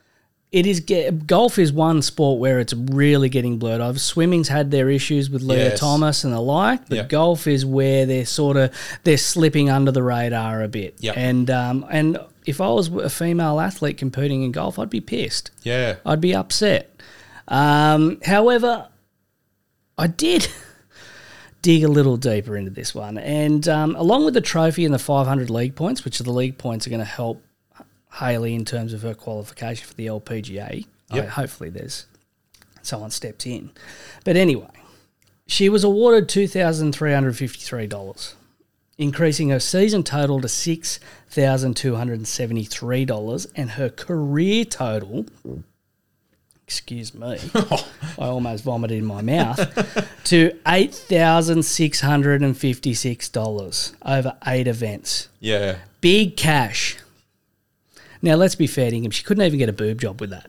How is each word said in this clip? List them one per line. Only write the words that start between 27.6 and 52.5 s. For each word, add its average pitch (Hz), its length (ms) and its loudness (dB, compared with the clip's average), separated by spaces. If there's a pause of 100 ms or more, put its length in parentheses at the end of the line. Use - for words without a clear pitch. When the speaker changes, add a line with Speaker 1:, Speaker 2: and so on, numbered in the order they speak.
Speaker 1:
Hayley 117 360 -2
in 113 120 -6
terms 117 260 -6
of 107 100 -10
her 113 120 -8
qualification 113 720 -12
for - 60 -20
the 110 140 -10
L 107 120 -6
P 110 220 -8
G 98 160 -12
A. 107 260 -12 (300)
Speaker 2:
Yep. 123 100 -2
Speaker 1:
I, - 20 -8
hopefully 101 440 -8
there's - 340 -14 (800)
someone 107 280 -10
steps - 360 -10
in. 123 240 -10 (520)
But 170 140 2
anyway, 160 320 2 (800)
she 196 240 4
was 208 120 4
awarded 208 460 6
two 202 180 2
thousand 160 480 0
three 151 200 0
hundred 131 240 0
fifty-three 120 480 -8
dollars, 98 480 -12 (640)
increasing 151 500 0
her 135 100 2
season 190 460 2
total 143 380 0
to 120 60 -6
six - 520 -4 (280)
thousand 135 480 0
two 123 200 -2
hundred 117 320 -6
seventy-three 120 760 -4
dollars 113 520 -6
and 127 140 -6
her 123 180 -4
career 170 760 0
total, 110 600 -6 (1400)
excuse - 500 -10
me, 117 220 -10 (100)
Speaker 2:
<laughs> - 80 -14
Speaker 1:
I - 300 -2 (340)
almost 120 440 -6
vomited 117 340 -4
in 107 80 -4
my 104 180 -6
mouth, 123 360 0 (600)
<laughs> - 80 -20
to 165 300 4 (120)
eight 190 260 2
thousand 165 720 2
six - 360 0
hundred 143 420 2
and 135 140 2